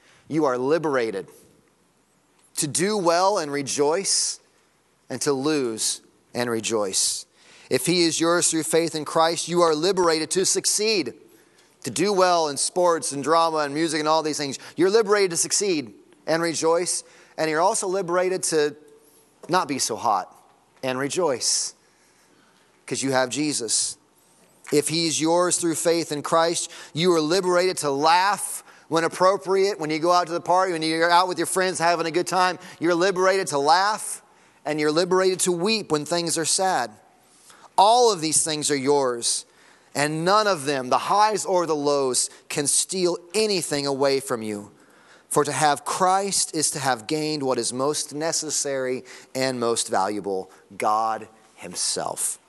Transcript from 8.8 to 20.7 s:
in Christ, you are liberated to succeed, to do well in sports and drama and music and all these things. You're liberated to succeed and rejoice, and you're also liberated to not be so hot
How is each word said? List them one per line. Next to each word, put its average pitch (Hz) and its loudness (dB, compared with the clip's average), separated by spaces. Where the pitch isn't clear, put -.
in 151 -6
Christ, 165 0
you 175 2
are 160 4
liberated 165 0
to 190 0
succeed, 190 0
to 131 -8
do 175 0
well 180 4
in 139 -4
sports 170 0
and 139 -6
drama 165 2
and 143 -2
music 156 -2
and 151 -2
all 160 2
these 151 -4
things. 139 -6
You're 180 4
liberated 202 2
to 165 -6
succeed 160 -2
and 165 0
rejoice, 170 -2
and 160 0
you're 156 0
also 202 0
liberated 185 -2
to 151 0
not 170 2
be 131 -4
so 113 -4
hot 95 0